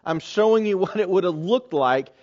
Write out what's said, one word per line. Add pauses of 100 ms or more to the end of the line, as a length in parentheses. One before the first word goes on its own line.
I'm
showing
you
<laughs>
what
it
would
have
looked
like (140)